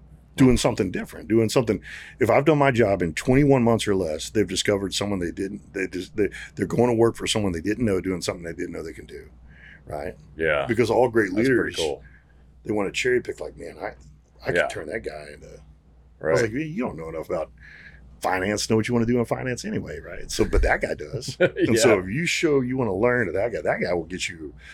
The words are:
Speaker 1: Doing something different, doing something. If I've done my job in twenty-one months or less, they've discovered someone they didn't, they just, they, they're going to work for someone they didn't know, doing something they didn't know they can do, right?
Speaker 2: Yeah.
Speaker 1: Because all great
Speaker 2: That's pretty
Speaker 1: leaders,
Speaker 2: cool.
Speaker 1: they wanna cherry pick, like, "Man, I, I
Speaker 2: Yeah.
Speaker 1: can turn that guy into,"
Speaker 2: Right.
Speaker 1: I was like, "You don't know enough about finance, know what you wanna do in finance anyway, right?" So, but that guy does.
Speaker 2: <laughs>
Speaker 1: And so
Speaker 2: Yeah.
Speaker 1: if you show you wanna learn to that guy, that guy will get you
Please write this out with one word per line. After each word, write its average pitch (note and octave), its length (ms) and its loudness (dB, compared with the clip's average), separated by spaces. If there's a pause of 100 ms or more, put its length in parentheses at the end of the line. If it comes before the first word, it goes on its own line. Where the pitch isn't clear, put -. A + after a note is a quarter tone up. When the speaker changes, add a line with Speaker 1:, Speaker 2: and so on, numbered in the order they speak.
(360)
Speaker 1:
Doing B2+ 220 6
something A2 320 0
different, - 380 -10
doing A2+ 220 4
something. G#2+ 300 2 (400)
If G#2+ 120 4
I've C3 140 6
done D#3 120 6
my C#3 140 6
job G2+ 320 4
in E2 100 -2
twenty-one C3+ 480 4
months A2+ 260 2
or G#2 80 2
less, D#2+ 360 -2
they've G#2 160 2
discovered F#2+ 460 0
someone G2+ 260 -2
they F2 120 -4
didn't, G2 420 -8
they F#2+ 140 -4
just, F2+ 280 -8
they, G2+ 140 2 (260)
they're G#2 100 -2
going A#2 240 2
to A#2+ 60 0
work A2+ 200 4
for - 120 -8
someone G2+ 240 0
they E2 100 -4
didn't G#2+ 240 -2
know, G2 160 2
doing F2+ 200 -4
something F#2 220 -6
they E2 100 -8
didn't E2+ 180 -8
know D#2+ 100 -10
they D#2+ 120 -12
can - 120 -16
do, C#2+ 240 -16 (560)
right? D2+ 300 -8 (200)
Speaker 2:
Yeah. D#2 300 0
Speaker 1:
Because G#2+ 240 2
all A2+ 200 4
great A2+ 160 2 (100)
Speaker 2:
That's A2+ 120 2
pretty - 40 4
Speaker 1:
leaders, F2 240 2
Speaker 2:
cool. D2+ 260 -2 (640)
Speaker 1:
they - 60 -6
wanna G2+ 200 -2
cherry B2 300 0
pick, - 180 -10
like, D2+ 180 -10
"Man, D#2+ 220 -14
I, G2 100 -8 (580)
I A#2+ 60 -2
Speaker 2:
Yeah. F2 80 2
Speaker 1:
can C#2 80 0
turn E2+ 180 -10
that E2 160 -8
guy D2 320 -10
into," D2+ 240 -20 (600)
Speaker 2:
Right. - 100 -4
Speaker 1:
I - 40 4
was - 80 4
like, A2 100 0
"You D#3 320 -6
don't - 140 -6
know D#2+ 120 -10
enough - 200 -10
about - 220 -4 (720)
finance, F#2+ 500 -2
know A2+ 60 4
what G#2+ 100 2
you B2 80 -2
wanna A#2 100 4
do A#2+ 140 2
in A#2 60 0
finance B2 400 -6
anyway, - 340 -6
right?" - 320 -12
So, - 140 0
but - 180 2
that A2+ 180 2
guy E2 140 -2
does. D#2+ 420 -10
Speaker 2:
<laughs> F3 300 2
Speaker 1:
And A#2 100 4
so A2+ 180 6
Speaker 2:
Yeah. F#2+ 80 2
Speaker 1:
if F#2 60 -6
you C#3+ 160 -2
show D3+ 360 2
you B2+ 140 -2
wanna A#2 200 0
learn A#2+ 320 2
to D#2+ 60 -6
that G#2 200 0
guy, E2 80 -4
that C#3 200 -2
guy F2+ 120 -2
will E2+ 120 -2
get F2 240 -8
you D#2+ 260 -14 (180)